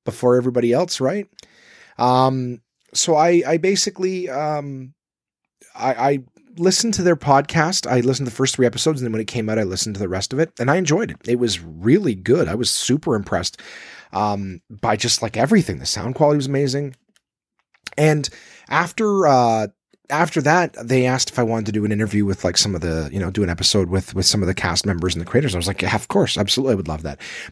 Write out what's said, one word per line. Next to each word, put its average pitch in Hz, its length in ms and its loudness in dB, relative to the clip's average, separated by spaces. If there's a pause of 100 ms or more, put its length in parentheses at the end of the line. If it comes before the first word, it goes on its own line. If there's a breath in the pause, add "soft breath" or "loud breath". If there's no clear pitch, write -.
before 127 320 2
everybody 120 360 0
else, 175 260 -2
right?" 170 280 -4 (720 loud breath)
Um, 127 640 2 (340)
so 165 200 2
I, 170 300 4
I 160 120 0
basically, 185 720 -2
um, 143 680 -6 (800)
I, 127 180 -2
I 135 300 0 (340)
listened 185 380 2
to 185 80 -2
their 175 120 4
podcast. 151 680 2
I 127 140 2
listened 127 260 0
to 117 60 -4
the 110 40 -16
first 131 200 0
three 127 100 4
episodes, 131 340 0
and 127 60 -6
then 113 60 -4
when 110 100 -4
it 107 60 -8
came 110 220 -4
out, 110 100 0
I 110 40 0
listened 92 320 -4
to 98 60 -8
the 95 80 -4
rest 92 240 -4
of 131 60 -2
it, 160 200 -2
and 123 120 2
I 165 60 4
enjoyed 185 340 0
it. - 60 -14 (100)
It 120 100 2
was 110 220 0
really 101 560 2
good. 107 320 2
I 85 80 -4
was 117 160 -2
super 135 440 0
impressed, 95 460 -4 (520 loud breath)
um, 98 540 -4
by 110 280 -2
just, - 260 -2
like, 107 160 -4
everything. 139 400 2
The - 80 -14
sound 123 300 -6
quality 147 220 4
was 135 100 -2
amazing. 139 480 -2 (1040)
And 151 280 4 (400 loud breath)
after, 185 600 0
uh, 117 400 4 (440)
after 160 320 0
that, 165 400 2
they 127 240 2
asked 127 240 0
if - 80 -4
I 120 40 2
wanted 113 220 -2
to 110 60 -4
do 104 120 0
an 107 80 0
interview 104 340 2
with, 98 180 -2
like, 90 140 0
some 98 180 0
of 80 60 -4
the, 80 300 -2
you 95 80 -4
know, 95 120 -2
do 104 100 -2
an 92 80 2
episode 90 400 0
with, 95 240 -2
with 92 140 0
some 104 160 2
of 85 40 0
the 95 60 0
cast 165 320 -2
members 87 300 0
and 82 60 -4
the 85 40 -8
creators. 120 300 0
I - 20 -2
was 82 80 -2
like, 95 160 -2
"Yeah, 95 140 0
of - 140 -4
course, - 280 0
absolutely, 127 360 0
I - 20 4
would 92 120 -4
love 78 140 -6
that." 73 180 -10 (320 loud breath)